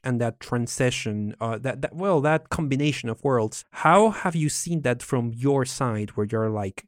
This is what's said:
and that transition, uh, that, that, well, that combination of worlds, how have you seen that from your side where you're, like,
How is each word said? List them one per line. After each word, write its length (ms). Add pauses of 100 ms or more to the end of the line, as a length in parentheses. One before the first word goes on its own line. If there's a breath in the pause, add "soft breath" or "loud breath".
and 160
that 180
transition, 1040
uh, 160
that, 240
that, 120
well, 280
that 260
combination 600
of 160
worlds, 460
how 400
have 260
you 100
seen 360
that 200
from 320
your 300
side 460
where 200
you're, 180
like, 380